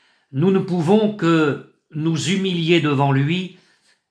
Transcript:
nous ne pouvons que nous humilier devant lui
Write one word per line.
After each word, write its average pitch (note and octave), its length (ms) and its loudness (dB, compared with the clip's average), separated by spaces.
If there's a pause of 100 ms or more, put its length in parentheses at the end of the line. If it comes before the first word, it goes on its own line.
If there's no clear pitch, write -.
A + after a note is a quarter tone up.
(340)
nous D#3 180 2
ne F#3+ 80 2
pouvons F#3+ 560 0
que D#3+ 580 0 (180)
nous D#3 400 -4
humilier F3 500 0
devant C#3 320 0
lui D#3+ 440 -2 (540)